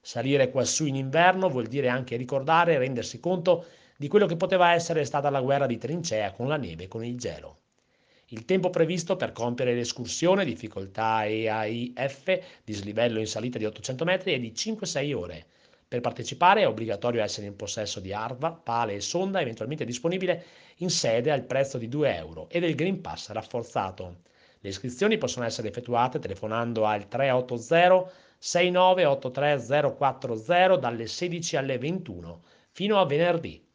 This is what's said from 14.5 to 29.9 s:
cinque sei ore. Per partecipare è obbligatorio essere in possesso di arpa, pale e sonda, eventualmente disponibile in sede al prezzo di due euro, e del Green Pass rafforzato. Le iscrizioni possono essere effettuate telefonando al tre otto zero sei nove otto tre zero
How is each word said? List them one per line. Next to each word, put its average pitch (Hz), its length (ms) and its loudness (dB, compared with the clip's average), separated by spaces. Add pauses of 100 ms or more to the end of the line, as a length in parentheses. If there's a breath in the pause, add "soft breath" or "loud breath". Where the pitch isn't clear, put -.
cinque 214 320 -6
sei 143 260 -4
ore. 87 320 -8 (440 soft breath)
Per 123 120 -4
partecipare 127 600 4
è 175 80 6
obbligatorio 113 520 -2
essere 104 280 -4
in 101 80 -12
possesso 104 420 -8
di 95 140 -8
arpa, 120 400 -4
pale 117 420 -2
e 101 60 -6
sonda, 190 400 -2
eventualmente 127 440 -4
disponibile 175 600 -2 (320 loud breath)
in 175 140 -2
sede 120 420 2
al 135 100 0
prezzo 135 360 -2
di 113 100 -6
due 135 260 0
euro, 85 340 -10
e 175 120 0
del 165 160 0
Green 175 240 -2
Pass - 300 -10
rafforzato. 95 880 -6 (400 soft breath)
Le 98 120 -10
iscrizioni 127 460 -2
possono - 280 -4
essere 113 240 -4
effettuate 120 500 0
telefonando 113 680 -2
al 107 200 0
tre 135 240 0
otto 127 260 0
zero 180 540 4 (260 loud breath)
sei 180 360 0
nove 185 320 6
otto 139 260 0
tre 143 300 0
zero 139 340 2